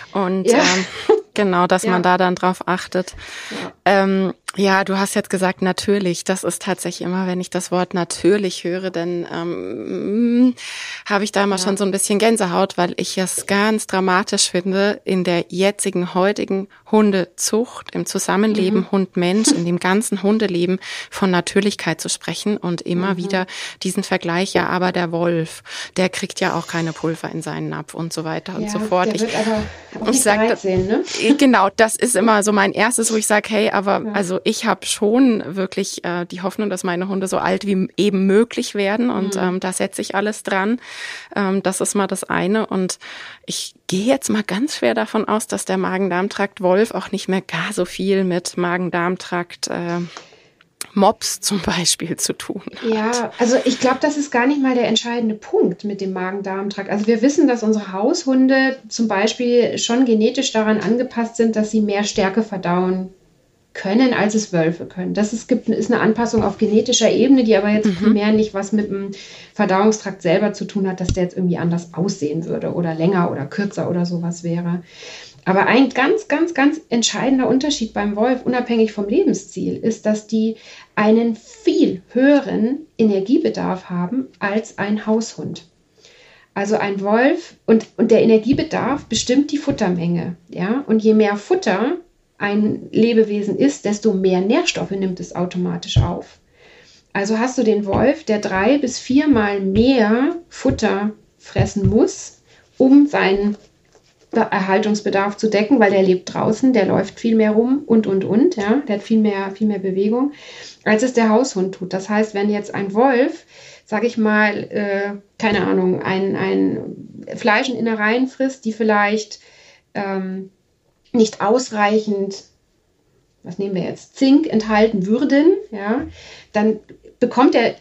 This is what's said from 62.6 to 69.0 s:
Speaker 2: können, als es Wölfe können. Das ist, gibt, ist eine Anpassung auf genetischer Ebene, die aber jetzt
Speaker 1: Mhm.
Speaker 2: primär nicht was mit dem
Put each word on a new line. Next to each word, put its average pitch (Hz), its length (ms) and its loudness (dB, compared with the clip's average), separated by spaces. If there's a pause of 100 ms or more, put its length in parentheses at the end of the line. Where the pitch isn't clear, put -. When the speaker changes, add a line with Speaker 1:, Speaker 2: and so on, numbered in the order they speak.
Speaker 2:
können, 233 400 2
als 214 220 0
es 208 160 -2
Wölfe 170 340 0
können. 180 280 -6
Das 208 180 0
ist, - 160 -10
gibt, 226 200 0
ist 220 220 -2
eine 233 100 2
Anpassung 220 440 0
auf 196 140 -2
genetischer 220 520 2
Ebene, 262 340 6
die 214 120 4
aber 208 140 2
jetzt 214 160 2
Speaker 1:
Mhm. 190 100 2
Speaker 2:
primär 208 360 4
nicht 214 220 2
was 202 180 -4
mit 208 160 0
dem 196 220 -6 (420)